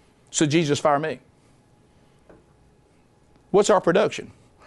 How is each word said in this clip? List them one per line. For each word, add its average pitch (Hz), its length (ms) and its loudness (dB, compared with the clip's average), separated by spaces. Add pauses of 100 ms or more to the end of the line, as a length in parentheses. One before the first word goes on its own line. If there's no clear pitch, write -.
(300)
Should 151 200 0
Jesus 143 280 0
fire 143 220 0
me? 151 180 -8 (2250)
What's 202 180 2
our 190 120 4
production? 180 500 -2 (360)